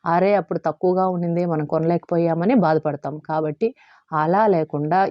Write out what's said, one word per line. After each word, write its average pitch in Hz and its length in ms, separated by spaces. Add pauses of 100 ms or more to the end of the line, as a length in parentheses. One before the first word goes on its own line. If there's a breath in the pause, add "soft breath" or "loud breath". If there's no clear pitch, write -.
"అరే! 180 300
అప్పుడు 175 260
తక్కువగా 180 480
ఉండిందే 175 380
మనం 156 200
కొనలేకపోయామని" 170 880
బాధపడతాం. 156 640
కాబట్టి 156 500 (440 soft breath)
అలా 160 340
లేకుండా 160 520 (120)